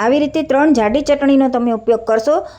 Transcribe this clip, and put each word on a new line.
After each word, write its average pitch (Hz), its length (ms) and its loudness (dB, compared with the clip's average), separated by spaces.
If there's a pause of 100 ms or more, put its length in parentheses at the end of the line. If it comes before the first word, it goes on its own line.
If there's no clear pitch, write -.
આવી 247 180 0
રીતે 302 240 -2
ત્રણ 294 300 2
જાડી 226 300 0
ચટણીનો 277 460 2
તમે 240 240 -2
ઉપયોગ 226 320 -2
કરશો 220 320 0 (220)